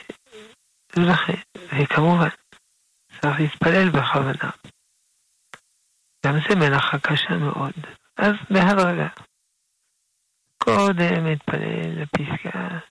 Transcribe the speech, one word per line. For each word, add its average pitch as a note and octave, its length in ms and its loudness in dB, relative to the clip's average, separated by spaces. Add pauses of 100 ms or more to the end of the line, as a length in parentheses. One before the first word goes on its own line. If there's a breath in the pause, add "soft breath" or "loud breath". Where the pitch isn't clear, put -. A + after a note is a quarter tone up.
(960)
ולכן, F3 440 2 (160)
וכמובן, D#3+ 720 2 (920)
צריך D3 200 0
להתפלל E3+ 500 2
בכוונה. C3+ 600 -2 (1800)
גם C#3 80 2 (140)
זה G#3 80 4
מלאכה C#3+ 420 2
קשה D3+ 380 -2
מאוד. C#3+ 360 -4 (440)
אז G#3 160 2 (180)
בהדרגה. F3+ 580 2 (1500)
קודם F3+ 640 2
מתפלל E3 800 -4
לפסקה, E3+ 760 -6 (120)